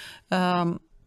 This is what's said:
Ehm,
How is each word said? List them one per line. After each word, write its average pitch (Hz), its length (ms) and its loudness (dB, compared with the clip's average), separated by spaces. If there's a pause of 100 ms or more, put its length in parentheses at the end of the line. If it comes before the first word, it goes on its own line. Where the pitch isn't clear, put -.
(300)
Ehm, 180 480 2 (280)